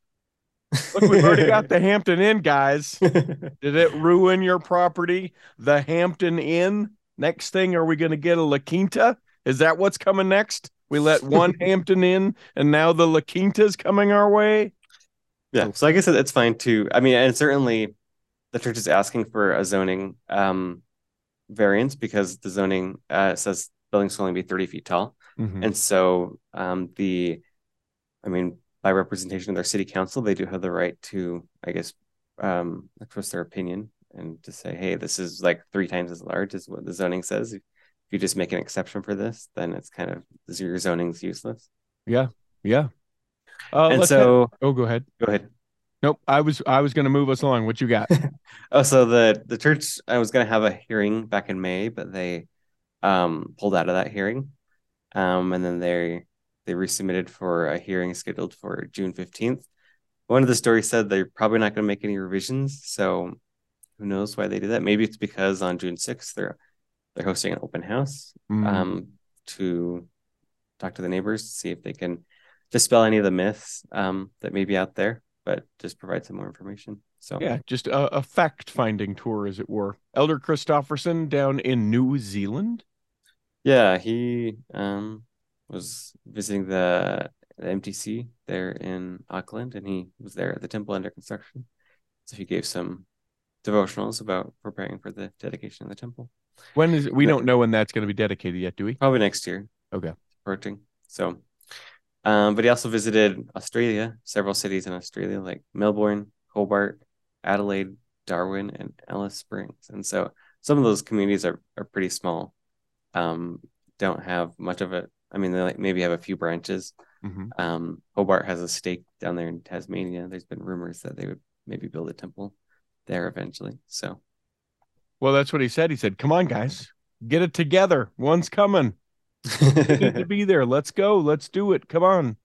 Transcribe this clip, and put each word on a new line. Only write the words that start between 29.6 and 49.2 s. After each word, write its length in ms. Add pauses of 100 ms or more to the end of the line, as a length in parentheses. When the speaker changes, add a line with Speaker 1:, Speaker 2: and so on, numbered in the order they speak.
Speaker 2:
city 220
council, 360
they 140
do 100
have 160
the 100
right 320
to, 440 (180)
I 60
guess, 220 (460)
um, 500 (120)
express 300
their 100
opinion 480 (240)
and 300
to 80
say, 240
"Hey, 200
this 220
is, 240
like, 200 (100)
three 160
times 240
as 100
large 320
as 140
what 180
the 80
zoning 300
says. 300
If 80 (500)
you 80
just 160
make 160
an 80
exception 420
for 140
this, 400
then 180
it's 160
kind 220
of, 480
your 180
zoning's 460
useless." 460 (360)
Speaker 1:
Yeah, 220 (340)
yeah. 280 (840)
Uh, 180
Speaker 2:
And 100
Speaker 1:
let's 100
Speaker 2:
so 320
Speaker 1:
head, 80 (120)
oh, 120
go 100
ahead. 220 (140)
Speaker 2:
Go 80
ahead. 220 (520)
Speaker 1:
Nope, 260
I 140
was, 240
I 160
was 120
gonna 160
move 200
us 140
along. 220
What 160
you 60
got? 260
Speaker 2:
<laughs> 60 (520)
Oh, 120
so 220
the, 400